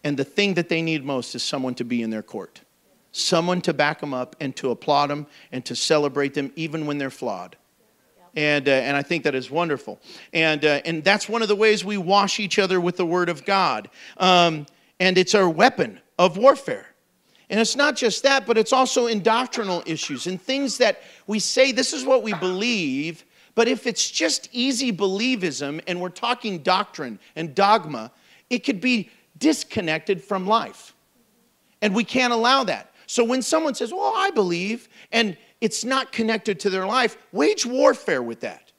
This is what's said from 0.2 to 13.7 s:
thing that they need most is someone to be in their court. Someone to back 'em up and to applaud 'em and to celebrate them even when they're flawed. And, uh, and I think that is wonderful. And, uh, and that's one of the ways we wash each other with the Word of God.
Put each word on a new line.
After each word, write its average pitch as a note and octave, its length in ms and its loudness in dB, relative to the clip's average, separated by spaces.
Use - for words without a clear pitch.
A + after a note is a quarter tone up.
thing G3+ 320 0
that E3+ 120 0
they E3 140 0
need D#3 240 -4
most C3+ 300 -6
is A#2+ 80 -6
someone C3 320 -4
to B2 100 -6
be A#2+ 160 -2
in A2+ 80 -4
their A2 140 -6
court. - 380 -14
Someone F3 480 0
to E3 120 -2
back D3 300 0
'em C#3+ 100 -8
up B2+ 260 -8
and C#3 180 -6
to B2+ 140 -2
applaud C#3+ 400 0
'em D3 160 -8
and B2+ 140 -10
to B2 100 -10
celebrate C#3+ 580 0
them C#3 220 -4
even D#3 320 -6
when D3 100 -4
they're C#3 120 -6
flawed. F#2+ 460 -10
And, D3 320 2
uh, C#3 40 4
and C3+ 240 2
I C#3 60 0
think D#3+ 220 -4
that C#3+ 100 0
is B2 160 -4
wonderful. D3 500 -4
And, D#3 320 0
uh, D3 220 4
and E3 180 -4
that's G3 240 2
one A3+ 140 -2
of A3 60 0
the G#3 80 2
ways G#3 280 2
we G#3 140 -4
wash G3 420 2
each G3+ 200 0
other F#3 200 2
with F3 180 -2
the F3+ 80 0
Word F3 240 0
of D3 160 -6
God. E3 440 0